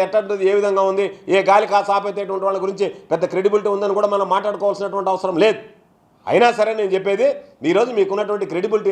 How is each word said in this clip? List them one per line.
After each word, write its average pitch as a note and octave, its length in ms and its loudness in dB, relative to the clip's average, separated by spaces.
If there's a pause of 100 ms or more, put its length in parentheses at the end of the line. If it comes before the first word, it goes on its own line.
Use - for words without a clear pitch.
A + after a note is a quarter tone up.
ఎట్టంటిది, G3 480 -2
ఏ - 80 2
విధంగా G3 320 2
ఉంది, G3 140 0 (300)
ఏ G3 40 4 (100)
గాలి G#3 220 6
కాసు G3+ 240 2
ఆపేటటువంటి G3 520 -4
వాళ్ళ G3 160 -2
గురించి F#3+ 220 -2 (260)
పెద్ద E3 220 0
క్రెడిబిలిటీ G3+ 420 0
ఉందని G3 220 -2
కూడా G#3 160 2
మనం G3 220 0
మాట్లాడుకోవాల్సినటువంటి G3 800 -2
అవసరం F#3 300 -4
లేదు. G#3+ 160 4 (680)
అయినా A3 200 4 (100)
సరే A3 220 0
నేను G3 160 -2
చెప్పేది, G3 320 0 (420)
ఈరోజు A3+ 280 2
మీకున్నటువంటి G3+ 560 0
క్రెడిబిలిటీ G3 380 -2